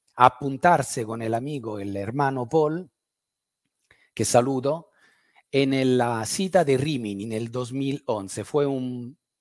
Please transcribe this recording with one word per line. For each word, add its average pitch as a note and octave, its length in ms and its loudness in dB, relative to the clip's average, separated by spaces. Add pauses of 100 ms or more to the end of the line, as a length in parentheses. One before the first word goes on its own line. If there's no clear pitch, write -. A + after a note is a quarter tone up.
(160)
a B2 80 8
apuntarse C#3 800 4
con A2+ 160 -6
el A2+ 140 -2
amigo, A#2 440 -4
el G2 160 -6
hermano B2 540 -2
Paul, D#3+ 420 0 (1200)
que A2+ 100 0
saludo, C3+ 640 2 (640)
en C3+ 240 2
el, C3 240 2
la A#2 260 0
cita F#3 400 0
de C3+ 140 2
Rimini A#2 460 -4
en A2+ 100 -6
el A#2 160 -6
dos B2 240 -8
mil C#3 320 -4
once. G#2 400 -6
Fue D3 180 0
un, B2+ 540 -6 (220)